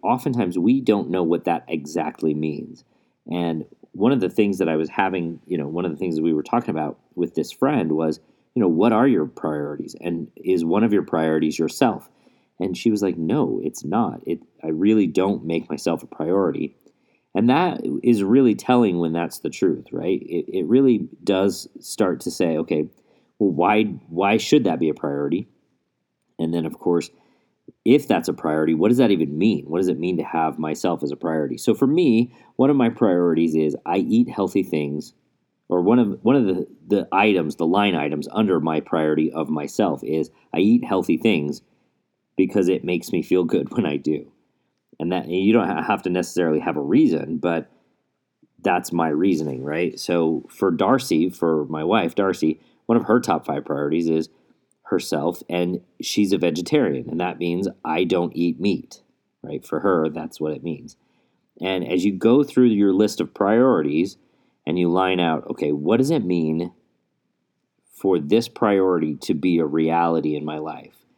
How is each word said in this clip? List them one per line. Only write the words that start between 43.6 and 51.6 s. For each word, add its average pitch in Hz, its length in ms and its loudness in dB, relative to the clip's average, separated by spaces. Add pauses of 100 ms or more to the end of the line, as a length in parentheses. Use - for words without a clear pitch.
<laughs> - 40 -10
when 104 100 0
I 76 120 -2
do. 76 340 -6 (680)
And 87 120 -4
that, 82 160 -4
you 95 260 2
don't 107 140 4
ha-, 82 140 -4
have 101 220 -2
to 92 60 -4
necessarily 87 500 0
have 76 180 -4
a 73 40 -2
reason, 80 560 2
but 82 340 -4 (880)
that's 90 320 0
my 85 160 0
reasoning, 76 560 0
right? 80 360 -4
So 82 500 0
for - 200 -2
Darcy, 92 600 2
for 80 360 0